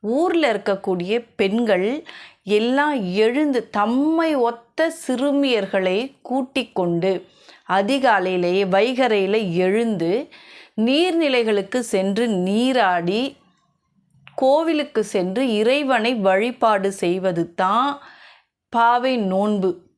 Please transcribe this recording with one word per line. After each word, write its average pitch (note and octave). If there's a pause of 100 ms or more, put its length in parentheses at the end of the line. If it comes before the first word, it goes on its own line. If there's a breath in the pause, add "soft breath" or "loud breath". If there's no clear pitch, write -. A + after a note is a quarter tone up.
ஊர்ல D4+
இருக்கக்கூடிய G3 (120)
பெண்கள் G#3+ (360 loud breath)
எல்லாம் A#3+
எழுந்து A#3+
தம்மை D4
ஒத்த B3+
சிறுமியர்களை A#3+
கூட்டிக் B3+
கொண்டு F3 (420 loud breath)
அதிகாலையிலேயே G3
வைகறையில G#3
எழுந்து G3 (460 loud breath)
நீர்நிலைகளுக்கு B3+
சென்று G#3
நீராடி G#3 (1000)
கோவிலுக்கு D4
சென்று G#3
இறைவனை B3
வழிபாடு G3+
செய்வது F3+
தான் A#3+ (680 loud breath)
பாவை A#3+
நோன்பு. F#3+